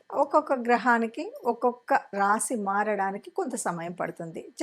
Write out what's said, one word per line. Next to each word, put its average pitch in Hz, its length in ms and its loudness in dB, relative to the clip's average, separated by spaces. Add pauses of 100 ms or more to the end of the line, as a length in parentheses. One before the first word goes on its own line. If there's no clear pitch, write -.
(120)
ఒక్కొక్క 302 420 2
గ్రహానికి 233 800 2 (100)
ఒక్కొక్క 240 500 0
రాశి 208 600 2
మారడానికి 202 760 -2
కొంత 330 240 -4
సమయం 170 360 -4
పడుతుంది. 165 600 -8 (120)